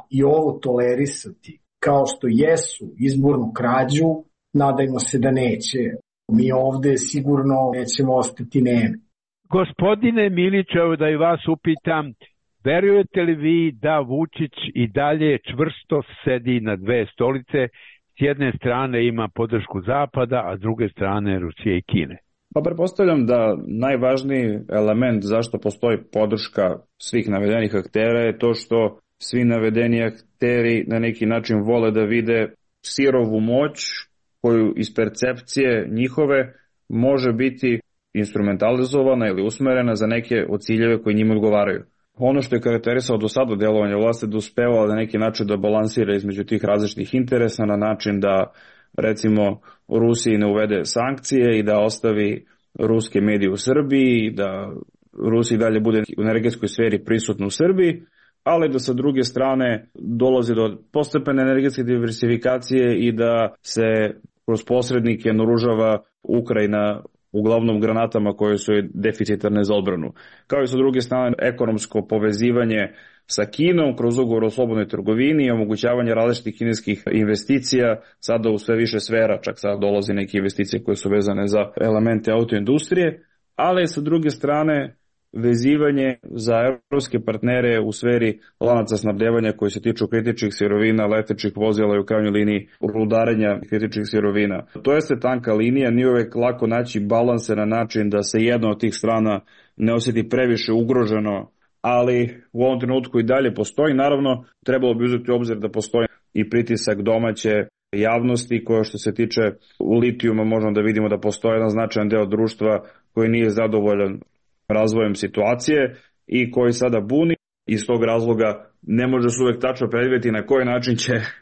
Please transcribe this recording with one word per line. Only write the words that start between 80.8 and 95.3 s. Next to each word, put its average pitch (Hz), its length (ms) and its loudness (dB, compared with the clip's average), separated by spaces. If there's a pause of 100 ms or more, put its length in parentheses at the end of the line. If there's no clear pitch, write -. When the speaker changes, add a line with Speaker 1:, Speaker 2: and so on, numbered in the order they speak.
Speaker 3:
koje 101 120 0
su 101 140 -6
vezane 101 380 0
za 104 120 2 (220)
elemente 110 500 0
autoindustrije, 123 920 0 (300)
ali 180 320 0
sa 151 140 -6
druge 156 280 0
strane 147 640 -2 (380)
vezivanje 131 920 2
za 117 320 -2 (140)
evropske 131 500 -4
partnere 117 600 0
u 107 120 -2
sferi 117 480 0 (200)
lanaca 113 380 0
snabdevanja 110 540 0
koji 104 200 -2
se 101 100 -8
tiču 113 260 -2
kritičnih 113 460 -2
sirovina, 107 500 2
električnih 104 520 -2
vozila 104 400 2
i 101 40 2
u 98 60 -4
krajnjoj 107 260 0
liniji 104 360 0 (260)
rudarenja 110 640 2 (100)
kritičnih 107 380 -4
sirovina. 101 580 0 (180)
To 139 100 2
jeste 151 280 0
tanka 123 320 -2